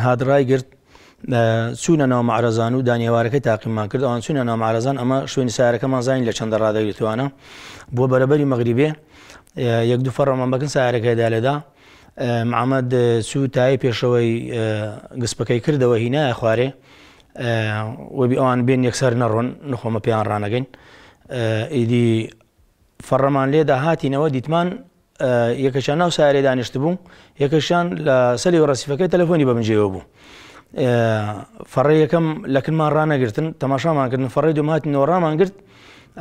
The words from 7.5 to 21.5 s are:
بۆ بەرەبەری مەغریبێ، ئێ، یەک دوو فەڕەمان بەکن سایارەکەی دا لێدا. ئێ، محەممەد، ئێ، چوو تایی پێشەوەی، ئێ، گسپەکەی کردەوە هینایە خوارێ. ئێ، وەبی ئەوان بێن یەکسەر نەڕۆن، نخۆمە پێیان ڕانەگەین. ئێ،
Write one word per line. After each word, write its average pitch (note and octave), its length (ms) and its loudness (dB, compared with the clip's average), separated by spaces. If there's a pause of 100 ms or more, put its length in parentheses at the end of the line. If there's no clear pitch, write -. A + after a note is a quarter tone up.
بۆ B2 140 2
بەرەبەری C3+ 420 2
مەغریبێ، A#2+ 360 0 (680)
ئێ، A#2 340 0
یەک B2 140 2
دوو B2+ 120 -4
فەڕەمان C3 360 0
بەکن C3+ 220 -2
سایارەکەی A#2+ 460 0
دا A#2 140 2
لێدا. B2 200 0 (640)
ئێ، A#2+ 300 -2
محەممەد، B2 420 0
ئێ، A#2+ 360 2
چوو C#3 180 -2
تایی C3 360 2
پێشەوەی، A#2+ 480 0 (240)
ئێ، A2+ 100 -4 (580)
گسپەکەی A#2 420 -2
کردەوە B2+ 400 2
هینایە C3 340 0
خوارێ. A#2 300 2
ئێ، - 840 -10 (680)
وەبی B2+ 220 2
ئەوان B2+ 260 2
بێن B2+ 220 2
یەکسەر B2+ 240 0 (100)
نەڕۆن، A#2 260 0 (220)
نخۆمە A2+ 340 -4
پێیان A2 260 0
ڕانەگەین. G#2+ 360 -4 (680)
ئێ، A2 400 -4